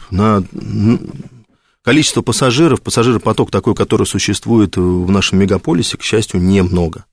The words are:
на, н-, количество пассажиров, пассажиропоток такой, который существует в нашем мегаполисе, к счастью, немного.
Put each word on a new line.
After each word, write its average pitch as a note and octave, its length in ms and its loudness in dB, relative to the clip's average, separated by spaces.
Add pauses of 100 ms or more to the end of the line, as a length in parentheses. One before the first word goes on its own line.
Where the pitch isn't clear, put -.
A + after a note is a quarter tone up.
(120)
на, G2+ 400 2
н-, G#2+ 480 0 (840)
количество B2+ 380 0
пассажиров, B2+ 600 0
пассажиропоток A2+ 680 0
такой, G2+ 260 0
который G2+ 300 0
существует G#2 720 0
в F2+ 340 0
нашем G2 300 2
мегаполисе, G2 580 0
к - 60 -14
счастью, G#2+ 380 -2
немного. F2 720 0